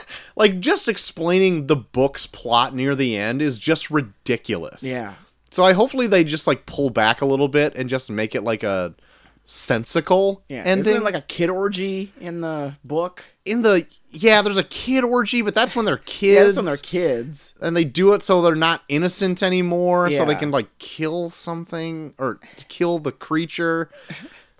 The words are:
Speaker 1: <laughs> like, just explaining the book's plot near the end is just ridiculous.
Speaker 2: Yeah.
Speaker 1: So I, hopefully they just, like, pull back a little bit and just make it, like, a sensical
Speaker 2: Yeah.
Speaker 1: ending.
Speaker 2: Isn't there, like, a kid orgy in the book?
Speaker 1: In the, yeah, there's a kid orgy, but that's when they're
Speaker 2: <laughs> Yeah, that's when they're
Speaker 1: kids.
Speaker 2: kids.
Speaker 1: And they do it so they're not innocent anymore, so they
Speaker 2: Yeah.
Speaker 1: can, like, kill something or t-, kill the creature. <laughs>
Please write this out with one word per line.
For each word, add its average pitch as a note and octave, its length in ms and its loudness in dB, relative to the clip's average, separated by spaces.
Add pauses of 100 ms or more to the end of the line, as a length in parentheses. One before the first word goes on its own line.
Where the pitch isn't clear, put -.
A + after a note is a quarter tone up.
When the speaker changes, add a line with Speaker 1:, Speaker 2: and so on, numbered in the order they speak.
(120)
Speaker 1:
<laughs> - 240 -20
like, G3 240 2
just D4 280 0
explaining F3 760 0
the C#3+ 100 2
book's C3 500 -2
plot A#2+ 480 2
near C3+ 200 -2
the B2+ 220 -2
end A#2 260 -4
is C3 160 -2
just D#3 320 -2
ridiculous. A2+ 920 -4
Speaker 2:
Yeah. B2 320 -8 (360)
Speaker 1:
So F3+ 140 2
I, F#3 100 8
hopefully B3 320 0
they F#3 180 4
just, D#3 220 -4
like, C#3 200 0
pull C#3 220 -4
back A2+ 320 2
a C#3 60 0
little C3+ 220 2
bit D3 280 0
and B2+ 120 -6
just C3 220 -6
make G#2+ 240 -4
it, A2+ 80 -4
like, A2 200 -4
a F#2 320 -2 (520)
sensical F#3 1000 0
Speaker 2:
Yeah. C3 100 -12
Speaker 1:
ending. F#3 220 0
Speaker 2:
Isn't G#3+ 120 2
there, A3+ 100 0
like, G3+ 120 -2
a D3 120 -6
kid E3+ 240 -2
orgy F#3+ 720 -4
in E3+ 220 -10
the D3 320 -6 (100)
book? D#3+ 400 -6 (200)
Speaker 1:
In A3+ 180 -2
the, G3+ 240 4 (240)
yeah, G#3 320 6
there's G3+ 160 0
a F3 60 4
kid B3+ 400 -2
orgy, A#3+ 380 0
but G#3 120 -4
that's A3+ 200 0
when A#3 120 -2
they're C#3+ 140 0 (100)
Speaker 2:
<laughs> - 100 -14
Yeah, G3+ 240 8
that's G3 140 4
when G3 80 -2
they're C#3+ 100 0
Speaker 1:
kids. D3 760 -4
Speaker 2:
kids. - 100 -20
Speaker 1:
And E3 140 -2
they E3+ 80 4
do F3+ 280 4
it G3+ 100 2
so F#3 200 4
they're E3+ 120 4
not E3 340 2
innocent F3+ 540 0
anymore, F3+ 680 2
so C#3 160 2
they D3+ 80 4
Speaker 2:
Yeah. - 40 -4
Speaker 1:
can, D3 120 -2
like, B2+ 280 -4
kill E3+ 520 -6
something E3 880 -10
or B2+ 220 -6 (160)
t-, - 120 -20
kill F3 300 -2
the D3+ 140 -6
creature. E3 800 -4 (180)
<laughs> D#3 120 -14 (400)